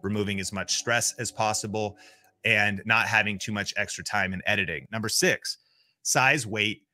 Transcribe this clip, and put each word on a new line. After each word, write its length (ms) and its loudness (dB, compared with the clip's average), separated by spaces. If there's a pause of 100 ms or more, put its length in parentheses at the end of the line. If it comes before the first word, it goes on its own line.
removing 360 -2
as 120 -6
much 260 -4
stress 360 0
as 180 -6
possible, 680 -2 (460)
and 420 2
not 220 4
having 320 2
too 120 -6
much 260 -2
extra 260 -6
time 300 0
in 120 -6
editing. 460 -2
Number 180 -4
six, 480 0 (460)
size, 420 4
weight, 380 -2 (100)